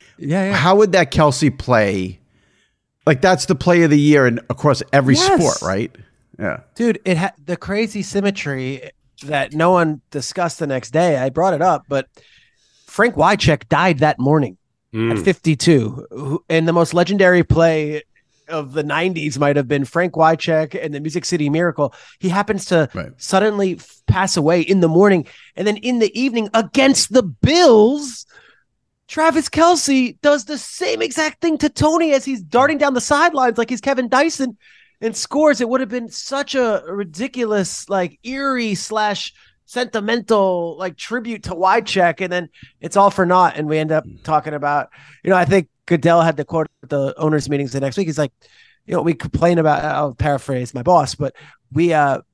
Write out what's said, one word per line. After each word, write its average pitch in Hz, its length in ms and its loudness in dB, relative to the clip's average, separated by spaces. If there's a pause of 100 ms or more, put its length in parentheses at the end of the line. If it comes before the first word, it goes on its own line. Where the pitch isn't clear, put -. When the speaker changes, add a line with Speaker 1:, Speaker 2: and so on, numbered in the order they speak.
(180)
Speaker 1:
Yeah, 180 280 -4
yeah. 202 100 -2
Speaker 2:
how 180 220 2
would 208 160 4
that 175 180 2
Kelce 147 460 2
play? 98 600 0 (880)
Like, 143 160 2
that's 185 260 2
the 185 80 0
play 175 280 2
of 160 60 4
the 147 100 4
year 143 280 4
in, 120 120 0 (100)
across 131 320 0 (120)
every 139 220 4
Speaker 1:
Yes. 330 420 2
Speaker 2:
sport, - 100 -6
right? 95 260 -4 (440)
Yeah. 98 220 -6 (160)
Speaker 1:
Dude, 233 280 0
it 180 140 0
ha-, 185 160 -2 (100)
the 170 140 -6
crazy 214 460 -6
symmetry 143 880 -6 (340)
that 139 280 -4
no 160 180 2
one 165 280 2 (120)
discussed 160 480 -6
the 156 80 -4
next 131 240 -6
day. 160 260 2
I 131 120 -2
brought 170 240 0
it 147 80 -2
up, 170 280 0
but 135 180 -4 (800)
Frank 226 300 0
Wycheck 165 520 2
died 165 320 2
that 151 200 2
morning 131 360 0 (380)
Speaker 3:
Mm. 113 180 -2
Speaker 1:
at 101 120 -4
fifty-two, 147 840 0
who, 139 400 -8
and 165 180 0
the 165 60 2
most 170 220 0
legendary 180 480 4
play 156 580 0 (460)
of 147 260 -8
the 151 80 -2
nineties 151 560 -4
might 143 180 2
have 139 120 -2
been 139 180 -2
Frank 175 280 -4
Wycheck 160 600 0 (100)
and 147 120 -8
the 143 40 -10
Music 156 260 -8
City 151 220 -2
Miracle. 151 460 -2 (240)
He 185 120 -4
happens 202 360 -2
to 165 300 2
Speaker 2:
Right. 85 220 -10
Speaker 1:
suddenly 196 580 -2
f-, - 320 -20
pass 190 280 0
away 165 260 2
in 190 180 2
the 170 80 4
morning. 180 400 4 (280)
And 185 120 -4
then 214 100 -2
in 240 220 -4
the 214 200 -2
evening 233 360 -2
against 262 580 2
the 254 80 6
Bills, 247 1040 4 (840)
Travis 320 400 0
Kelce 285 760 2
does 294 220 2
the 302 120 -8
same - 460 -6
exact 311 380 -4
thing 320 180 -2
to 294 100 0
Tony 320 440 0
as 269 120 0
he's 262 160 -6
darting 262 380 2
down 277 160 2
the 240 60 0
sidelines 285 580 2
like 226 100 -2
he's 247 120 -6
Kevin 254 280 -2
Dyson 262 480 0 (440)
and 220 140 -4
scores. 294 460 0
It 233 80 -2
would 254 120 -2
have 240 80 -6
been 233 200 -8
such 277 460 -8
a 233 320 -2
ridiculous, 202 1000 -6
like, 180 340 -4
eerie 254 500 -4
slash 214 580 -4 (340)
sentimental, 202 1120 -2
like, 180 200 -10
tribute 226 460 -10
to - 80 -10
Wycheck, 185 680 0
and 180 120 -6
then 180 160 -6 (320)
it's - 160 -6
all 196 140 6
for 190 140 0
naught. 180 300 4
And 151 140 -6
we 156 80 -2
end 156 140 -2
up 156 140 0
Speaker 2:
Mm. - 180 -20
Speaker 1:
talking 151 300 -2
about, 143 360 -2 (340)
you - 60 -2
know, 190 60 4
I 180 100 2
think 175 220 2 (180)
Goodell 170 360 4
had 160 160 0
the 147 80 -6
quote 160 220 -4 (160)
at 131 60 -20
the 139 280 -4
owners' 151 320 -2
meetings 139 220 -4
the 135 80 -6
next 135 180 -4
week. 196 100 -4
He's 147 100 -6
like, 147 140 -2 (540)
you - 100 -10
know, 165 60 -2
we 165 120 0
complain - 440 0
about, 151 260 0
I'll 143 300 -4
paraphrase 131 600 -4
my 123 100 -8
boss, 156 320 2
but 139 200 -8 (360)
we, 165 220 0
uh, 143 260 2 (140)